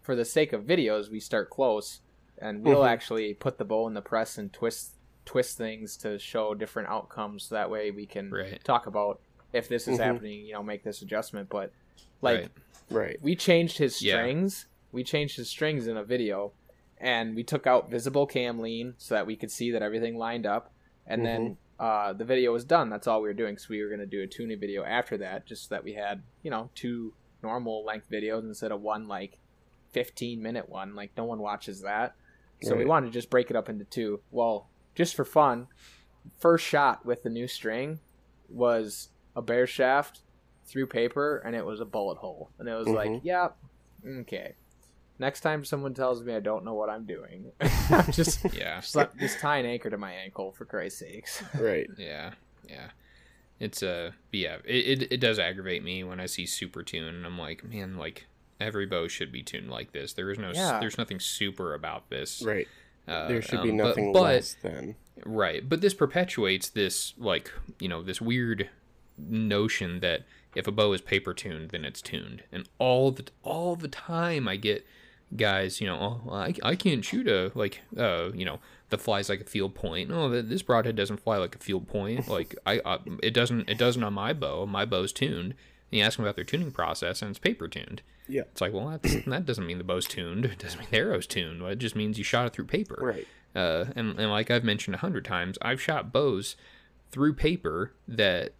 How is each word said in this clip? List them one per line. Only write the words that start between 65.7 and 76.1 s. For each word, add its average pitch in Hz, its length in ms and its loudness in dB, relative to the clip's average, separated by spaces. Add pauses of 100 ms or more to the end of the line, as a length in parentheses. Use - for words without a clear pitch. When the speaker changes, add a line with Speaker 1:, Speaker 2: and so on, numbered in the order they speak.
Speaker 3:
this 190 140 4
perpetuates 135 720 2
this, - 500 0
like, 98 320 0 (300)
you 92 80 -4
know, 85 140 -4
this 92 180 -6
weird 117 480 0 (500)
notion 101 840 0
that 85 240 0 (300)
if 92 120 -2
a 101 60 -2
bow 104 200 4
is 92 80 0
paper 95 340 0
tuned, 80 360 -10
then 80 140 -6
it's - 180 -10
tuned. - 500 -10
And 90 160 -10 (100)
all 127 320 6
the, 131 160 -6 (160)
all 170 340 -2
the 160 120 -8
time 165 600 -2
I 95 80 0
get 104 300 0 (500)
guys, 98 440 2
you 107 60 0
know, 101 400 -2